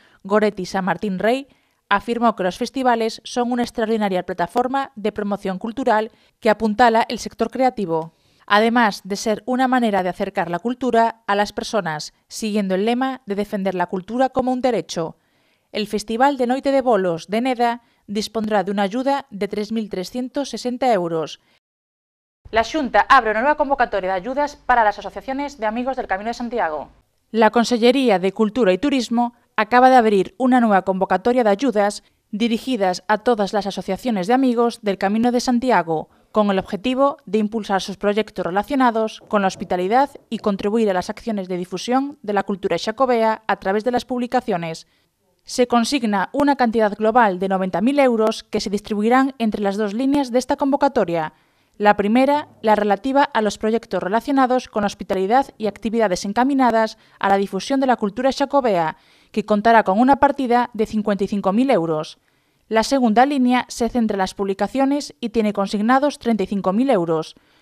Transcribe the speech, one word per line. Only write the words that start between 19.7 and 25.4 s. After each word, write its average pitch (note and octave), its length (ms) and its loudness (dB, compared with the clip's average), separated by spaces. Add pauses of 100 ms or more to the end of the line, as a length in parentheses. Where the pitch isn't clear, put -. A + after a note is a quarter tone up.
mil A3 180 -4
trescientos B3 580 -6
sesenta B3 420 -2
euros. E3 500 -2 (1120)
La A3 140 0
Xunta A#3+ 440 0
abre A#3+ 220 4
una G#3+ 100 0
nueva D4 160 2
convocatoria A#3 540 -2
de F#3+ 60 -2
ayudas C4 400 -4
para A#3+ 280 2
las G#3 140 0
asociaciones C4 600 -10